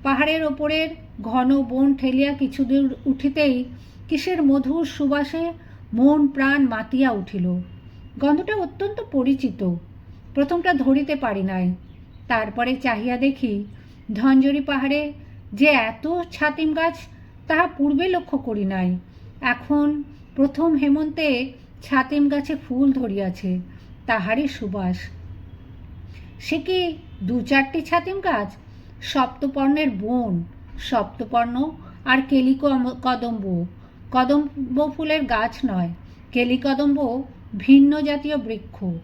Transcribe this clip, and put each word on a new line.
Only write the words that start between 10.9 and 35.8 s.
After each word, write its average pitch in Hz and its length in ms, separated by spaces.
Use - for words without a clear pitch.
পারি 196 260
নাই। 185 320
তারপরে 240 480
চাহিয়া 247 400
দেখি, 240 480
ধনঝড়ি 269 480
পাহাড়ে 285 520
যে 214 140
এত 285 540
ছাতিম 302 420
গাছ, 330 240
তাহা 320 180
পূর্বে 294 420
লক্ষ্য 349 300
করি 214 260
নাই। 185 340
এখন 294 640
প্রথম 285 380
হেমন্তে 285 800
ছাতিম 277 460
গাছে 285 280
ফুল 269 360
ধরিয়াছে, 196 640
তাহারই 226 420
সুবাস। 185 480
সে - 180
কি 359 380
দু 233 180
চারটি 269 420
ছাতিম 349 380
গাছ? 302 360
সপ্তপর্ণের 277 880
বন, 208 520
সপ্তপর্ণ 240 920
আর 269 140
কেলি 262 260
কম-, 262 480
কদম্ব। 220 640
কদম্ব 277 840
ফুলের 311 260
গাছ 233 440
নয়, 180 220